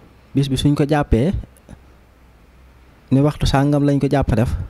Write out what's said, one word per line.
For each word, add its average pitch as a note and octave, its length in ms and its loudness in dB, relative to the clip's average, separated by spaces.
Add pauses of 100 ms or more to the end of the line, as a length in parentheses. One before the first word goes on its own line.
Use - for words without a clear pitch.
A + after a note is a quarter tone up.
(340)
bis C#3 160 -2
bi C3 80 -4
suñ D3 160 2
ko D3 140 0
jàppee, D3 440 0 (1800)
ni C3 100 2
waxtu D3 240 0
sàngam C#3+ 400 2
lañ C#3+ 160 2
ko C#3+ 80 -2
jàpp C#3 260 0
def, A2+ 140 0 (200)